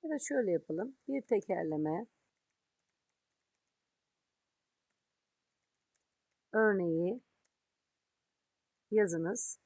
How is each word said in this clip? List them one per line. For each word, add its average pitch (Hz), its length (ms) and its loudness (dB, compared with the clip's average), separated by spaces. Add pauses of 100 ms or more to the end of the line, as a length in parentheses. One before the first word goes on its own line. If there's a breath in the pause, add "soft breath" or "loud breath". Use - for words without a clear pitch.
ya 320 80 -6
da 302 80 -2 (100)
şöyle 254 220 2
yapalım. 170 460 -2 (120)
Bir 269 140 -2
tekerleme 170 840 -2 (4000)
örneği 196 720 2 (1700)
yazınız. 190 760 0